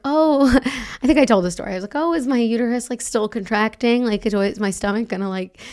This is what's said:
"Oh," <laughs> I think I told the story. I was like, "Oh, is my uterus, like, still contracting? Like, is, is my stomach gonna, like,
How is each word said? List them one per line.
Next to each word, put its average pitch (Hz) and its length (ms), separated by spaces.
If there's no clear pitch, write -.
"Oh," 294 500
<laughs> 262 480
I 254 40
think 254 120
I 185 60
told 196 220
the 180 40
story. 170 220
I - 40
was 185 60
like, 202 120
"Oh, 320 180
is 302 140
my 262 120
uterus, 233 520
like, 247 100
still 214 260
contracting? 220 800
Like, 208 220
is, 208 80
is 202 260
my 202 100
stomach 202 380
gonna, 196 220
like, 190 280